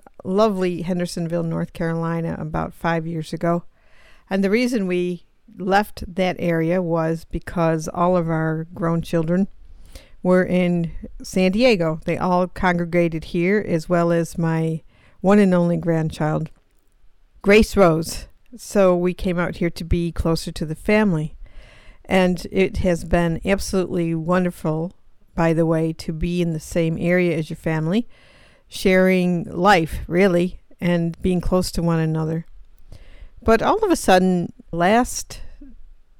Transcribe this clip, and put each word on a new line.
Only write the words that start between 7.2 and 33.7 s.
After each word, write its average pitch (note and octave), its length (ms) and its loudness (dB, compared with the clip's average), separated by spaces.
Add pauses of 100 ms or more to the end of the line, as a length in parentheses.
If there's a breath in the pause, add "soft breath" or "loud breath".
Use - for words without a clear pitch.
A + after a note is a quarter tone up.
because D#3+ 600 -2
all F3+ 280 0
of E3 140 0
our D#3+ 420 -2
grown E3 300 -2
children E3+ 440 0 (760 soft breath)
were F#3 200 4
in F3 480 0 (320)
San F#3 300 2
Diego. F3+ 540 2
They E3+ 100 0
all F3+ 320 2
congregated E3+ 760 0
here, F#3 440 0
as D#3+ 200 -2
well E3+ 220 2
as E3+ 280 -2
my D#3+ 440 -2 (380 soft breath)
one G3+ 180 6
and F#3+ 140 6
only F3 240 4
grandchild, D#3+ 720 -2 (920)
Grace G#3+ 340 4
Rose. E3 500 2 (300)
So F#3+ 400 2
we F3+ 160 0
came F3 260 -4
out E3+ 180 -4
here E3+ 140 -2
to - 140 -10
be E3+ 260 0
closer E3 420 -2
to - 120 -6
the D#3 100 -6
family. G3 640 0 (720 soft breath)
And F3+ 440 2
it - 280 0
has F3 260 0
been E3+ 400 0
absolutely F#3 720 -2
wonderful, E3+ 800 -2 (420)
by E3 180 2
the D#3+ 140 2
way, D#3+ 280 0
to - 180 -10
be F3 300 -2
in E3+ 100 0
the D#3 80 -4
same E3 380 -2
area F3 380 2
as D#3+ 120 -4
your D#3+ 80 -8
family, D#3+ 520 -2 (580 soft breath)
sharing F#3 800 2
life, F3+ 640 2
really, F3 540 2 (200)
and E3+ 420 0
being F3+ 180 0
close F3+ 320 0
to F3 100 -2
one E3 180 0
another. D#3+ 440 -2 (1000 soft breath)
But A3+ 200 4
all F4+ 160 2